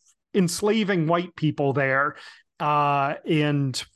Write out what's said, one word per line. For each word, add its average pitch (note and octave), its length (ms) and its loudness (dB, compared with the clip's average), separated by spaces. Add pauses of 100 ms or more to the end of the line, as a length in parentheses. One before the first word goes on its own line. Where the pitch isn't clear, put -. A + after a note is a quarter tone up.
(340)
enslaving G3 720 0
white F3 300 0
people C#3+ 360 0
there. C3+ 440 0 (420)
Uh, D3 560 0 (140)
and D3 540 0 (140)